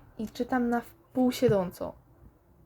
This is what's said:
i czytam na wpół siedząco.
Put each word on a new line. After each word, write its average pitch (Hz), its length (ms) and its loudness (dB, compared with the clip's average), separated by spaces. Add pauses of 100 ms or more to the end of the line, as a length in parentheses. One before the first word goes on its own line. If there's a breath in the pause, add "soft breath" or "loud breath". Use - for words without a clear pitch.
(180 loud breath)
i 214 120 -6
czytam 240 400 -2
na 240 120 0
wpół - 500 0
siedząco. 196 640 0 (720)